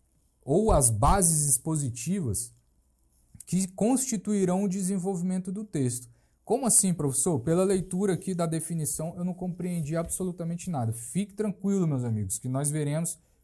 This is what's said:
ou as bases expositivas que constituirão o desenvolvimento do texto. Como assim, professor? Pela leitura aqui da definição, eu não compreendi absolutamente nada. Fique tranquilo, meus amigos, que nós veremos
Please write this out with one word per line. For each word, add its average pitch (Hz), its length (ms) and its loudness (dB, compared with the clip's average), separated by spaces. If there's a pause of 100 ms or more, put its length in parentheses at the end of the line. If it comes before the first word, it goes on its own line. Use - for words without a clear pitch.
(440)
ou 202 260 2
as 139 200 6
bases 151 580 4
expositivas 147 1040 -2 (960)
que 185 220 0
constituirão 202 960 0
o 208 40 2
desenvolvimento 185 840 -2
do 214 140 -6
texto. 127 420 -2 (380)
Como 254 220 0
assim, 190 260 4
professor? 147 480 0
Pela 165 240 2
leitura 190 480 0
aqui 180 220 -2
da 170 100 0
definição, 160 720 -4
eu 180 80 -6
não 180 80 -2
compreendi 175 640 -4
absolutamente 175 720 -4
nada. 120 240 0
Fique 196 400 -4
tranquilo, 196 540 0
meus 131 180 0
amigos, 107 340 -2
que 127 100 -8
nós 139 220 0
veremos 156 480 -2 (260)